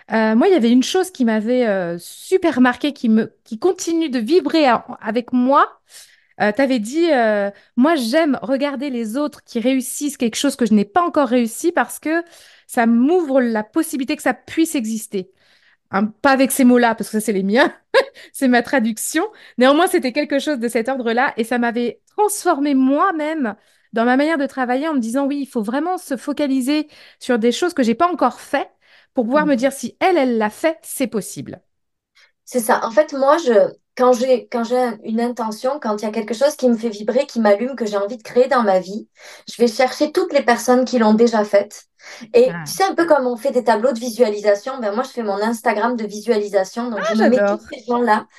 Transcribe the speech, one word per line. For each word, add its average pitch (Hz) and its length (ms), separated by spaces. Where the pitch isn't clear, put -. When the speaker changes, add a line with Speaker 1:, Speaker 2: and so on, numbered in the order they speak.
Speaker 1:
Euh, 220 220
moi, 277 140
il 392 40
y 359 40
avait 233 140
une 247 120
chose 370 280
qui - 140
m'avait, 226 420
euh, 185 320
super 339 640
marquée, 254 320
qui 262 160
me, 220 260
qui 220 140
continue 330 520
de 254 80
vibrer 294 480
a-, 233 180
avec 226 320
moi. 269 480
Euh, 208 100
t'avais 262 280
dit, 302 320
euh, « 214 380
Moi, 294 180
j'aime 269 480
regarder 269 480
les 233 260
autres 294 280
qui - 160
réussissent 262 560
quelque 226 180
chose 277 220
que 240 100
je 214 80
n'ai 202 100
pas 269 180
encore 294 260
réussi 240 420
parce 285 300
que 330 240
ça 233 200
m'ouvre 269 540
la 226 220
possibilité 294 540
que - 60
ça 269 120
puisse - 400
exister. » 214 560
Hein, 202 140
pas 277 100
avec 269 180
ces - 140
mots-là, 240 320
parce 208 120
que 220 120
ça, 214 40
c'est 226 80
les 190 120
miens. 240 280
<laughs> - 380
C'est 269 160
ma 240 140
traduction. 233 640
Néanmoins, 285 280
c'était 302 260
quelque 294 280
chose 294 180
de 226 80
cet 226 220
ordre-là 247 480
et 233 80
ça 240 140
m'avait 240 420
transformée 320 580
moi-même 294 800
dans 226 120
ma 247 120
manière 302 220
de 277 80
travailler 262 420
en 320 60
me 277 40
disant, « 240 300
Oui, 285 120
il 269 60
faut 233 160
vraiment 302 360
se 285 180
focaliser 294 720
sur 247 180
des 233 140
choses 349 220
que 269 100
j'ai 226 100
pas 339 160
encore 277 300
fait 294 280
pour 254 100
pouvoir 285 220
Speaker 2:
Mm. 294 40
Speaker 1:
me 285 40
dire 262 180
si - 280
elle, 349 180
elle 254 200
l'a 214 120
fait, 320 320
c'est - 240
possible. » 180 540
Speaker 2:
C'est - 160
ça. 226 240
En 226 60
fait, 302 220
moi, 277 260
je, 285 140
quand 254 160
j'ai, 240 360
quand 233 160
j'ai 240 400
une 220 160
intention, 240 600
quand 208 220
il - 20
y 220 40
a - 20
quelque 214 240
chose 277 220
qui 254 120
me 233 80
fait 220 140
vibrer, 214 360
qui 233 140
m'allume, 214 360
que 240 100
j'ai 202 100
envie 202 220
de - 40
créer 254 260
dans 254 140
ma 190 180
vie, 190 280
je - 140
vais 240 60
chercher 262 440
toutes 370 200
les 277 100
personnes 247 420
qui 247 140
l'ont 220 160
déjà 226 300
faite. - 400
Et 233 160
Speaker 1:
Ah. 170 160
Speaker 2:
tu 147 60
sais, 381 120
un 381 100
peu 339 120
comme 277 200
on 247 80
fait 254 160
des 247 140
tableaux 233 280
de 226 60
visualisation, 214 800
ben 208 160
moi, 247 100
je 262 40
fais 240 140
mon 202 200
Instagram 233 540
de 220 80
visualisation. 208 880
Donc, 214 120
Speaker 1:
Ah, 220 120
Speaker 2:
je 220 80
me 302 80
mets 247 60
Speaker 1:
j'adore. 233 220
Speaker 2:
tous - 140
ces 254 140
gens-là 233 400